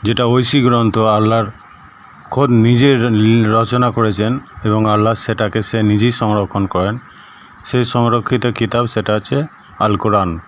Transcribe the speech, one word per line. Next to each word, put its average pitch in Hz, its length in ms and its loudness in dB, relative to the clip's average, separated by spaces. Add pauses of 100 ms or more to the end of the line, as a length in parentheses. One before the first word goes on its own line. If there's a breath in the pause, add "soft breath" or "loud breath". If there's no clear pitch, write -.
যেটা 113 220 0
ঐশী 123 380 2
গ্রন্থ, 120 360 2
আল্লাহর 110 480 2 (840)
খোদ 135 200 0
নিজের 120 540 4 (480)
রচনা 117 380 0
করেছেন 107 480 -2 (260)
এবং 107 260 0
আল্লাহ 107 240 2
সেটাকে 110 480 -4
সে 113 200 -4
নিজেই 104 280 2
সংরক্ষণ 104 560 -2
করেন। 95 320 -2 (680 loud breath)
সেই 123 180 0
সংরক্ষিত 120 600 0
কিতাব 117 400 -2
সেটা 107 280 -2
হচ্ছে 135 300 -4 (340)
আল 104 180 0
কোরআন 95 520 0